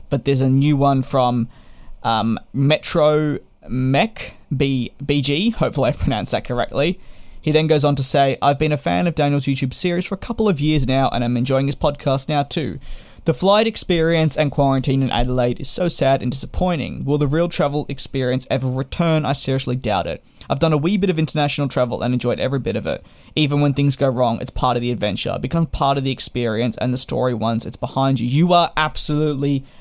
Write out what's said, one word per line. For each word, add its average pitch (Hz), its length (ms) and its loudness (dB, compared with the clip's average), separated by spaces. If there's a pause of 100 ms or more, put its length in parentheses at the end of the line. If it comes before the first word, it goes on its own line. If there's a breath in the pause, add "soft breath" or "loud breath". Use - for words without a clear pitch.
But 135 160 -2
there's 135 160 2
a 131 80 2
new 143 260 4
one 139 260 2
from, 123 460 0 (560 soft breath)
um, 113 340 0 (160)
Metro 151 880 2 (280)
Mech 131 680 0 (220)
B, 135 360 0 (120)
B 147 180 2
G. 156 300 0
Hopefully 131 380 0
I've - 80 -2
pronounced - 360 -2
that - 120 -2
correctly. 135 540 -2 (420 soft breath)
He 160 100 -2
then 156 160 4
goes 147 180 4
on 143 100 4
to 135 80 -2
say, 139 380 2
"I've 139 180 2
been 151 140 0
a 143 40 -2
fan 175 300 0
of 160 80 -2
Daniel's 143 300 2
YouTube 135 280 -2
series 175 320 -2
for 196 100 -6
a - 40 -18
couple 220 300 0
of 147 100 2
years 147 260 2
now, 131 240 2
and 123 140 -2
I'm 120 140 0
enjoying 135 300 2
his 139 80 -2
podcast 139 520 -2
now 147 160 0
too. 143 340 -4 (480 loud breath)
The 160 80 2
flight 208 340 4
experience 165 680 0
and 147 140 0
quarantine 135 520 2
in 131 80 0
Adelaide 123 480 0
is - 100 -6
so 180 180 -2
sad 135 360 2
and 123 80 -2
disappointing. 135 720 -2
Will 143 120 2
the 147 100 2
real 165 200 2
travel 147 400 -2
experience 131 640 -2
ever 131 180 0
return? 151 580 0
I 139 80 -2
seriously 131 420 -2
doubt 101 320 -2
it. - 160 -8 (260 loud breath)
I've 131 100 -2
done 160 140 2
a 151 40 2
wee 180 200 0
bit 190 140 2
of 160 80 0
international 147 480 -2
travel 123 340 -2
and 123 120 0
enjoyed 123 260 0
every 131 200 -2
bit 110 160 -4
of - 120 -4
it, - 180 -6 (300 loud breath)
even 147 260 2
when 143 120 2
things 143 220 2
go 143 120 0
wrong, 120 340 0
it's 127 80 -8
part 127 280 0
of 120 40 -2
the 120 100 -2
adventure. 101 440 -2
It - 60 -6
becomes 165 300 0
part 139 260 0
of 131 60 -2
the 135 80 -2
experience 117 640 -2
and 127 140 -2
the 120 60 -2
story 123 360 -2
once 113 320 -2
it's - 120 -10
behind 135 420 0
you." 120 80 -2
You 156 260 4
are 170 220 4
absolutely 147 880 -2 (180 loud breath)